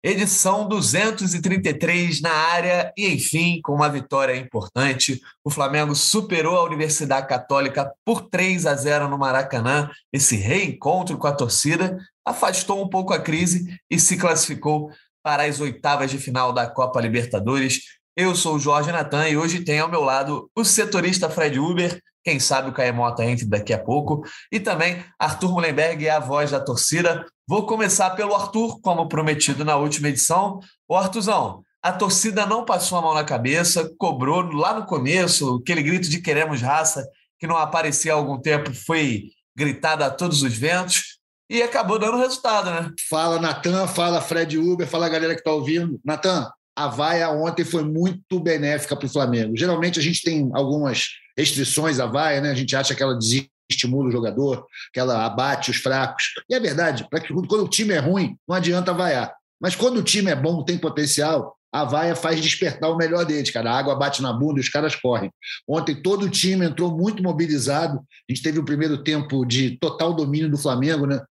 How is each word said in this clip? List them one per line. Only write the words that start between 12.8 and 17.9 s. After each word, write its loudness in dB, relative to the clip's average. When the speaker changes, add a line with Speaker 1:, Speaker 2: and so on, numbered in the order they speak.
Speaker 1:
um -4
pouco 0
a 0
crise 0
e 2
se 4
classificou 0
para 0
as -2
oitavas -2
de -4
final 0
da 0
Copa 0
Libertadores. 0